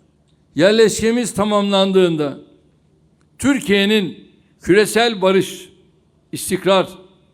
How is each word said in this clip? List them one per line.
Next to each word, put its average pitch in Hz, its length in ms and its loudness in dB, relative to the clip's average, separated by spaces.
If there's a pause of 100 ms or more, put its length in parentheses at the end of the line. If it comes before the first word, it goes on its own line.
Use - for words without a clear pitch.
(540)
Yerleşkemiz 220 800 2
tamamlandığında 190 1040 0 (1000)
Türkiye'nin 202 880 -2 (340)
küresel 208 600 2
barış, 190 460 0 (640)
istikrar 180 560 -2 (460)